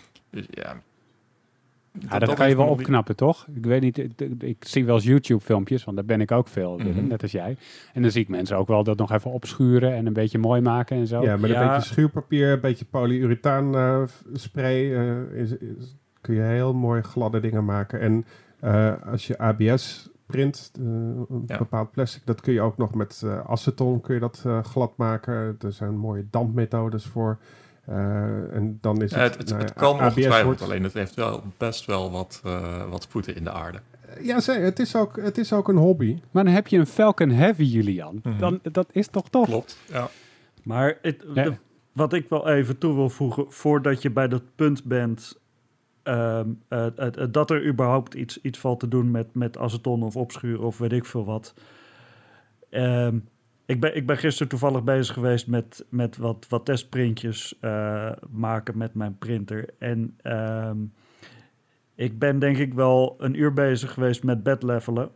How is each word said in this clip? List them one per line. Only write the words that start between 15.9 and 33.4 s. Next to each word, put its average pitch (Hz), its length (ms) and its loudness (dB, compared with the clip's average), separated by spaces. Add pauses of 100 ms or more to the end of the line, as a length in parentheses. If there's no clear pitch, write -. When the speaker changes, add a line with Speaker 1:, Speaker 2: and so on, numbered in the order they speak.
Speaker 3:
kun 117 140 -2
je 110 80 2
heel 123 320 2
mooi 117 280 2
gladde 113 380 -2
dingen 110 240 0
maken. 101 360 -2
En, 110 260 2 (340)
eh, 107 320 4 (140)
als 110 200 -4
je - 160 -6
A 113 100 4
B 107 100 -2 (160)
S - 300 -12 (180)
print, 139 520 -2
eh, 127 60 -6
een 117 640 -6
Speaker 1:
Ja. 113 120 -4
Speaker 3:
bepaald 110 320 -4
plastic, - 360 -4
dat 117 140 -2
kun 135 120 0
je 117 80 2
ook 110 160 0
nog 110 180 -2
met, - 300 -6
eh, 101 160 -4 (100)
aceton 123 500 0
kun 131 140 -4
je 120 60 -2
dat, 117 260 -6
eh, 113 180 0
glad 120 320 -2
maken. 113 640 -4
Er 101 120 -6
zijn 104 240 -6
mooie 104 340 -6
dampmethodes 113 760 -2
voor. 110 320 -2 (460)
Eh, 104 720 -4
en 107 260 -2
dan 110 220 0
is 101 80 -2
Speaker 1:
Ja, - 80 -2
Speaker 3:
het, 123 120 4
Speaker 1:
het, - 80 -8
het, - 100 -10
Speaker 3:
nou 107 120 -2
Speaker 1:
het 104 140 -4
Speaker 3:
ja, - 60 -12
Speaker 1:
kan 143 200 4
Speaker 3:
A 127 80 4
B - 20 4
S 113 60 0
Speaker 1:
ongetwijfeld, 123 280 6
Speaker 3:
wordt 127 180 2
Speaker 1:
alleen 95 200 -2
het 92 100 -2
heeft 98 220 -6
wel 110 280 -4 (140)
best 113 300 -6
wel 95 240 -2
wat, 92 340 -8
eh, 90 460 -6
wat 90 160 -10
voeten 95 300 -6
in 85 80 -8